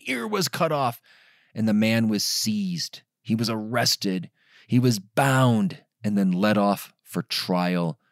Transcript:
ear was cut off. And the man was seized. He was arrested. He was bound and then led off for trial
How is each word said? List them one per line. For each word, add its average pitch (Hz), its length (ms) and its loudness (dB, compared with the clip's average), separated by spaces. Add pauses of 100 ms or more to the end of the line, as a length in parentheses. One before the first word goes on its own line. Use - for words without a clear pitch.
ear 240 200 -4
was 202 220 -2
cut 165 240 -2
off. 135 300 -2 (520)
And 110 140 0
the 107 60 2
man 110 340 2
was 104 160 0
seized. 98 760 -4 (180)
He - 140 -4
was 113 160 -2
arrested. 110 800 -2 (360)
He 123 120 2
was 120 200 4
bound 120 840 2 (200)
and 104 140 0
then 95 160 2
led 104 240 2
off 101 460 0
for - 200 -6
trial 90 760 -2 (140)